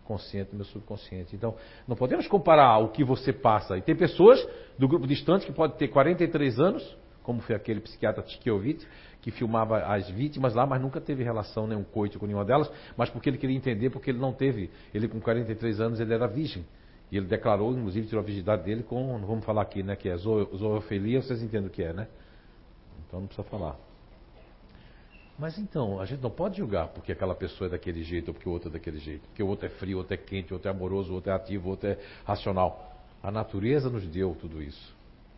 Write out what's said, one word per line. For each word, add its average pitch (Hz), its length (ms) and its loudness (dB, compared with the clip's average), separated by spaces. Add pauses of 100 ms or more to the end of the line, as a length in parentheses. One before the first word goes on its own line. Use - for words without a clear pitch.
consciente, 101 460 -6
no 104 40 -8
meu 101 80 -6
subconsciente. 98 720 -12
Então, 110 180 -4 (320)
não 123 80 -4
podemos 127 320 0
comparar 151 520 10
o 113 100 4
que 143 160 0
você 127 260 2
passa. 107 460 2
E 95 60 -2
tem 160 120 2
pessoas 175 480 10 (360)
do 131 100 6
grupo 131 180 2
distante 160 380 2
que - 80 -8
pode 151 240 2
ter 143 120 0
quarenta 160 360 6
e 156 40 4
três 139 300 2
anos, 190 380 2 (260)
como 120 200 -4
foi 117 120 -2
aquele 104 260 -2
psiquiatra 107 420 -2
Tchikiewicz, 113 640 -2 (340)
que 117 100 -8
filmava 110 500 0
as 98 280 0
vítimas 131 460 -2
lá, 120 120 4
mas 131 140 0
nunca 135 180 -4
teve 139 240 -4
relação, 110 440 -4
nenhum 107 180 -2
coito 104 340 -4
com - 60 -8
nenhuma 104 200 -2
delas, 143 280 2 (240)
mas 120 140 0
porque 120 180 -4
ele 131 80 2
queria 131 180 -2
entender, 127 360 0
porque 135 200 -4
ele 120 80 -2
não 131 140 0
teve, 113 380 -2 (240)
ele 107 120 0
com 113 140 -6
quarenta 113 320 0
e - 20 -6
três 110 240 -2
anos, 113 220 0
ele 113 140 0
era 113 120 2
virgem. 107 400 -4 (460)
E 98 60 -2
ele 95 80 -2
declarou, 104 440 2
inclusive, 110 360 -4
tirou 107 160 -2
a - 20 -10
virgindade 98 400 -2
dele 110 180 -4
com, 123 360 -6
não 98 80 -8
vamos 110 180 -4
falar 107 160 0
aqui, 95 220 -4
né, 98 120 -4
que 98 140 -6
é 87 80 -2
zoo-, 101 400 0
zoofilia, 107 640 -2
vocês 127 220 -6
entendem 104 260 -4
o - 20 -12
que - 120 -6
é, 82 100 -4
né? 101 160 -8 (960)
Então 90 140 -10
não 98 60 -8
precisa 101 200 -10
falar. 82 300 -8 (1600)
Mas 160 200 -8
então, 127 400 -2
a 95 60 -4
gente 131 160 -6
não 123 80 -4
pode 185 300 -4
julgar 98 300 -2
porque - 240 -8
aquela 92 220 -2
pessoa 92 320 -6
é 87 40 -4
daquele 85 320 -6
jeito 85 260 -6
ou 85 60 -6
porque - 120 -14
o 90 60 -2
outro 85 160 -6
é 78 40 -10
daquele 78 260 -10
jeito. 76 300 -12
Porque - 140 -8
o 98 40 0
outro 98 180 -4
é 85 60 -6
frio, 95 260 -6
o 92 40 -4
outro 92 120 -8
é 95 60 -2
quente, 95 340 -8
o 92 40 -4
outro 87 120 -6
é - 20 0
amoroso, 92 420 -4
o - 20 -4
outro 92 180 -2
é - 20 2
ativo, 92 340 -4
o - 20 -2
outro 95 180 -4
é 101 100 0 (280)
racional. 95 680 -2 (280)
A 98 80 -8
natureza 110 580 0
nos 113 180 -4
deu 85 320 -2
tudo 78 240 -10
isso. - 320 -16 (440)